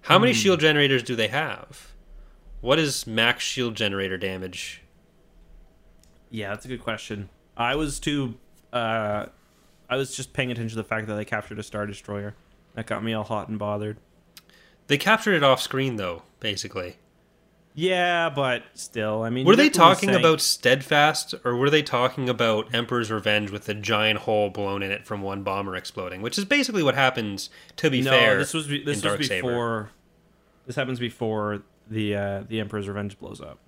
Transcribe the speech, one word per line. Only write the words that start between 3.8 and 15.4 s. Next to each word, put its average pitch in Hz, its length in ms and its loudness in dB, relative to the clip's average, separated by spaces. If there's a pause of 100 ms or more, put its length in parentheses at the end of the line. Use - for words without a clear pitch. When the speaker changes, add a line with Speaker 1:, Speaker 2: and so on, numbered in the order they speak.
Speaker 1:
damage? 92 640 -8 (1500)
Speaker 2:
Yeah, 104 180 -8
that's 107 160 -10
a - 20 -16
good 123 160 -10
question. 104 460 -8 (260)
I 123 200 0
was 151 240 -2
too, 139 360 -2 (380)
uh, 113 540 -2 (640)
I 123 60 0
was 135 200 -2
just - 180 -12
paying 127 180 -2
attention 117 200 -4
to 113 40 -10
the 110 80 -4
fact 107 240 -4
that 107 80 -6
they 104 80 -4
captured 107 360 -6
a 104 40 -8
Star 104 220 -6
Destroyer. 101 500 -10 (380)
That 110 140 -10
got 107 160 -6
me 113 100 -2
all 107 100 -2
hot 104 240 -6
and 107 100 -6
bothered. 104 400 -4 (880)
Speaker 1:
They 143 100 2
captured 214 380 2
it 147 80 4